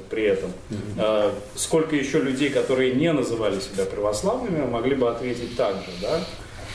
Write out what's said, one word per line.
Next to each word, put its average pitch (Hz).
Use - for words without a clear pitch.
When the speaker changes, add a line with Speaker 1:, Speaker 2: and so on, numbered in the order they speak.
Speaker 1:
при 110
этом. 95
Speaker 2:
Мгм. 104
Speaker 1:
Э, 107
сколько 156
ещё 139
людей, 135
которые 131
не 160
называли 110
себя 95
православными, 165
могли 120
бы 123
ответить 120
так 104
же, 92
да? 151